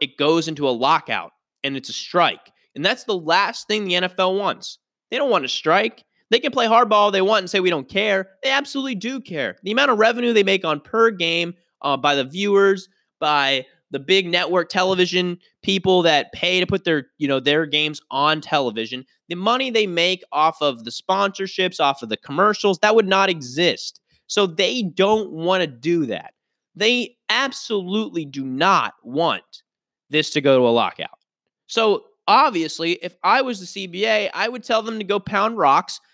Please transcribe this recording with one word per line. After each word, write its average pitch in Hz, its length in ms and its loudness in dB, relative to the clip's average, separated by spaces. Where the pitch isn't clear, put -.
it - 160 -6
goes 156 300 2
into 143 200 -2
a - 20 2
lockout 120 640 0
and 139 160 -6
it's 131 100 -12
a - 60 -10
strike. - 580 -2
And 143 80 -4
that's 233 200 -2
the 202 120 -4
last 175 500 -2
thing 208 200 -2
the 180 80 -2
N 180 100 0
F 180 140 -6
L 185 160 0
wants. - 440 -6
They 226 60 -4
don't 277 140 0
want 165 160 0
a - 20 -6
strike. 202 560 -2
They 233 100 4
can 285 120 -4
play 247 140 0
hardball 226 260 4
all 208 180 6
they 196 120 2
want 208 180 4
and 180 100 -6
say, 196 100 0
"We 180 100 2
don't 143 180 -2
care." 196 440 -2
They 262 80 -2
absolutely 269 460 -4
do 240 220 -6
care. 139 440 -6
The 196 100 -4
amount 269 200 2
of 208 60 0
revenue 233 360 2
they 208 80 6
make 190 200 0
on 151 160 -2
per 226 320 2
game, 170 440 -4
uh, 139 160 -2
by 143 180 0
the 135 100 0
viewers, 196 600 2
by 139 460 0
the 139 80 -6
big 180 280 2
network 175 420 0
television 180 720 0
people 190 400 2
that 156 300 2
pay 180 280 -2
to 180 60 0
put 196 180 -4
their, 151 220 0
you 143 120 -2
know, 135 120 0
their 147 240 2
games 151 360 -2
on 147 320 0
television, 127 640 -4
the 170 80 -8
money 247 340 -2
they 220 160 2
make 180 360 0
off 156 280 0
of 123 240 -2
the 117 60 -12
sponsorships, 190 880 -2
off 139 220 0
of 113 80 -8
the 110 80 -2
commercials, 196 640 0
that 214 140 4
would 220 140 4
not 190 220 4
exist. 147 720 -4
So 202 200 0
they 196 360 -2
don't 196 480 0
wanna 175 360 0
do 147 400 -2
that. 104 260 -8
They 233 440 -2
absolutely 214 960 -4
do 135 200 -8
not 135 500 0
want 160 580 -4
this 147 200 -2
to 151 100 -2
go 135 180 4
to 123 80 4
a 117 40 4
lockout. 107 480 -2
So 214 400 0
obviously, 175 680 2
if 175 280 -10
I 226 200 4
was 240 180 -8
the 180 60 -16
C 190 200 -12
B 185 200 -6
A, 214 240 0
I 202 180 -4
would 247 160 -10
tell 226 180 0
them 220 160 -8
to 208 60 -8
go 202 160 -2
pound 214 380 -2
rocks 156 420 2